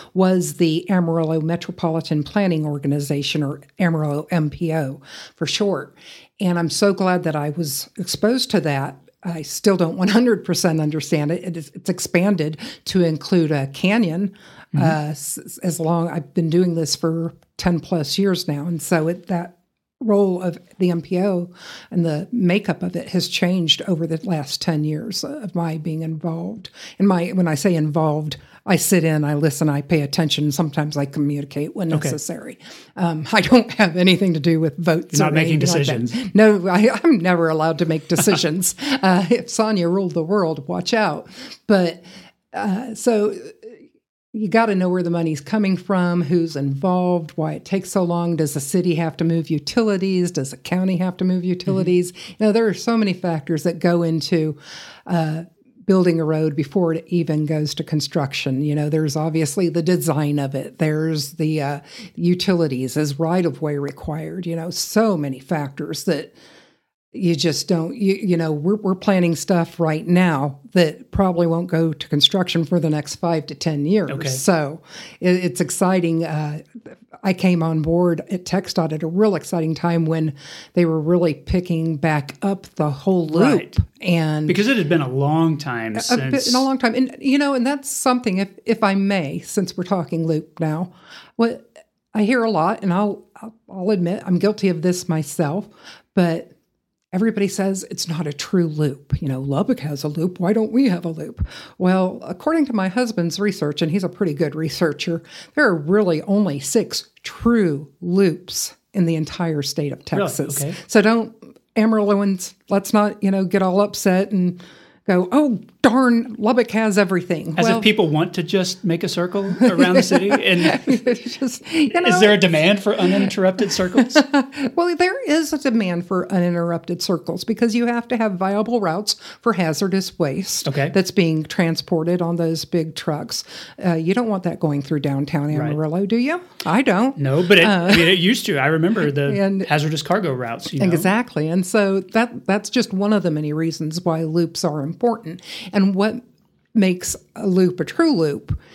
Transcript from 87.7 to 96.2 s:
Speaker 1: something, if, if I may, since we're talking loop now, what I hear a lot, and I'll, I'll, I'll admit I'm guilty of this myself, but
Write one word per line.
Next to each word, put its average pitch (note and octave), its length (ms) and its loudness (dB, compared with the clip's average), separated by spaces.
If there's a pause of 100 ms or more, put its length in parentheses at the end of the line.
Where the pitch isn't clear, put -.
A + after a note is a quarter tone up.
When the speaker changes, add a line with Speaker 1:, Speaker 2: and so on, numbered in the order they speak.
Speaker 1:
something, B3 480 0
if, G3 140 -2 (160)
if A3 180 0
I G3 100 2
may, F#3+ 460 0
since - 360 -4
we're F3+ 80 -4
talking E3 420 -2
loop D#3+ 340 -2
now, D#3+ 320 -4 (440)
what - 320 -2 (460)
I G#3+ 100 2
hear A#3+ 200 2
a A3+ 60 0
lot, F#3 320 0
and F#3+ 100 0
I'll, G3+ 320 -2 (120)
I'll, A3 180 -18 (140)
I'll F#3+ 220 -4
admit F3+ 360 0
I'm F3+ 120 2
guilty G3+ 300 0
of D#3+ 140 -2
this F3+ 260 -2
myself, D#3+ 580 -2 (480)
but E3+ 380 0 (580)